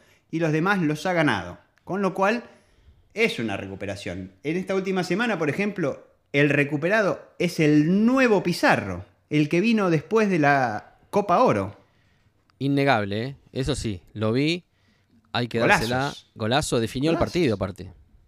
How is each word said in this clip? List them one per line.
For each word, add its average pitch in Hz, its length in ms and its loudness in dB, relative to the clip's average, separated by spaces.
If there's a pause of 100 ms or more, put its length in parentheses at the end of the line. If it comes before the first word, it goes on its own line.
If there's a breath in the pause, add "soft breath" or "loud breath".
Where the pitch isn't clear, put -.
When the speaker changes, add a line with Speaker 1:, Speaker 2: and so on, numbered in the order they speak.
(300 soft breath)
Speaker 1:
y 160 100 -6
los 160 120 0
demás 180 300 0
los 151 240 -2
ha 185 80 -2
ganado, 104 440 0 (260)
con 190 180 -6
lo 190 100 0
cual 202 320 0 (680 soft breath)
es 214 240 0
una 110 180 -4
recuperación. 95 760 -10 (100)
En 165 160 -4
esta 185 160 -4
última 190 280 -2
semana, 208 360 -2
por 160 100 -2
ejemplo, 185 580 -4 (280)
el 143 160 4
recuperado 151 880 0
es 175 200 -2
el 156 460 4
nuevo 240 380 4
Pizarro, 127 640 0 (240)
el 151 180 2
que 170 140 0
vino 214 260 2
después 202 400 2
de 185 100 2
la 135 600 0 (100)
Copa 202 340 2
Oro. 101 380 0 (800)
Speaker 2:
Innegable, 127 680 0
¿eh? 139 120 -10 (160)
Eso 131 220 -4
sí, 101 280 -6 (100)
lo 110 200 -2
vi, 156 320 0 (680)
hay 123 160 -2
que 113 120 -2
dársela. 127 360 2
Speaker 1:
Golazos. 139 380 -6
Speaker 2:
Golazo, 123 460 -2
definió 131 300 -2
el 170 60 2
Speaker 1:
Golazos. - 160 -2
Speaker 2:
partido 156 220 0
aparte. 92 380 -6 (360)